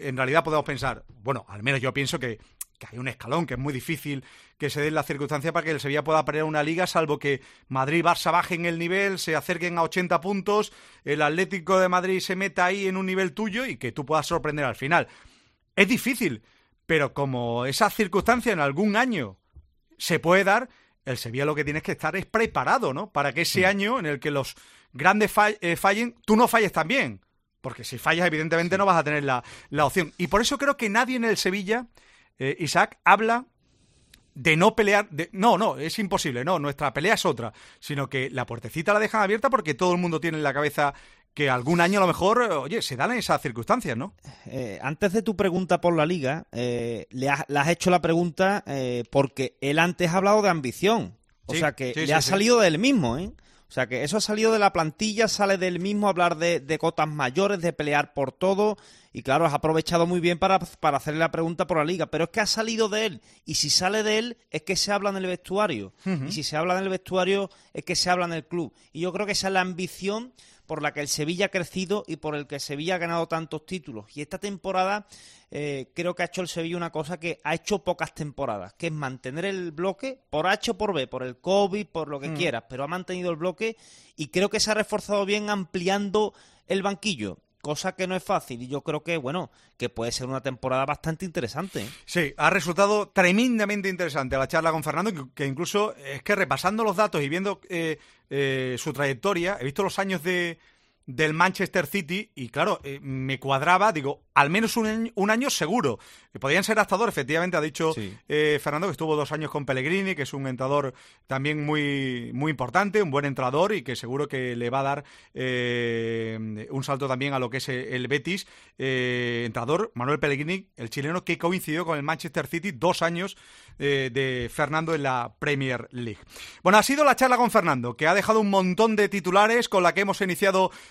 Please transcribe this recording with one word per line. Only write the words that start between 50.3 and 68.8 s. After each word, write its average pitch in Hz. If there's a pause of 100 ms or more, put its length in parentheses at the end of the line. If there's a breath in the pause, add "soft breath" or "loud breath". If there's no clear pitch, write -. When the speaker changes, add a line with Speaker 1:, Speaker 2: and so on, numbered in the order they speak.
Speaker 3:
de 202
ambición. 160 (300)
O -
Speaker 1:
Sí, 165
Speaker 3:
sea 151
que 127
Speaker 1:
sí, 151
Speaker 3:
le 160
Speaker 1:
sí, 147
Speaker 3:
ha 156
Speaker 1:
sí. -
Speaker 3:
salido 220
de 202
él 156
mismo, 190
¿eh? 202 (360 soft breath)
O -
sea 127
que 123
eso 147
ha 208
salido 214
de 220
la 196
plantilla, 202
sale 196
de 180
él 175
mismo 208
hablar 175
de, 165
de 143
cotas 165
mayores, 151
de 165
pelear 147
por 135
todo. 196 (360 loud breath)
Y -
claro, 147
has 143
aprovechado 160
muy 180
bien 175
para, 190
para 151
hacerle 151
la 165
pregunta 165
por 170
la 147
Liga. 160
Pero 156
es -
que 226
ha 208
salido 220
de 214
él. 147 (220 soft breath)
Y 156
si 143
sale 196
de 214
él, 233 (120)
es -
que 190
se 196
habla 202
en 196
el 185
vestuario. 180 (100)
Speaker 1:
Ujú. 170
Speaker 3:
Y 151
si 156
se 147
habla 180
en 190
el 196
vestuario, 185 (240 soft breath)
es -
que 175
se 180
habla 180
en 170
el 160
club. 170 (180 soft breath)